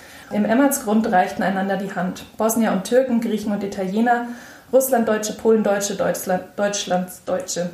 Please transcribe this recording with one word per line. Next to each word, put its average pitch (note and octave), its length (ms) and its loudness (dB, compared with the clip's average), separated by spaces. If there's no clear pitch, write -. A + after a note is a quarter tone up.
„Im G#3 100 2
Emmertsgrund A3+ 680 2
reichten F#3+ 320 2
einander F#3+ 340 -2
die G3 160 -6
Hand. F#3 320 -4
Bosnier A3 340 2
und F#3 140 -2
Türken, B3 360 2
Griechen G#3 300 -2
und G3+ 120 -2
Italiener, A3+ 640 0
Russlanddeutsche, A#3 600 2
Polendeutsche, G3+ 640 2
Deutschland-, F3+ 500 -2
Deutschlandsdeutsche. F3+ 1200 -4